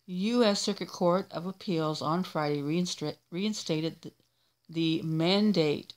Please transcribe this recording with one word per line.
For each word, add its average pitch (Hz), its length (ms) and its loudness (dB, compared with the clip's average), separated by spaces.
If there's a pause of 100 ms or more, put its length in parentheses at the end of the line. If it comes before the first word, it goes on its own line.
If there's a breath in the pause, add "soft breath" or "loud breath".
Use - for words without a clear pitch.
U 214 380 2
S 202 180 4
Circuit 202 260 -4
Court 180 440 2
of 165 140 -8
Appeals 160 560 -2
on 165 220 0
Friday 147 380 -2
reinstra-, 156 560 -2 (120)
reinstated 170 720 -4
the, - 120 -16 (540)
the 160 340 0
mandate 165 960 2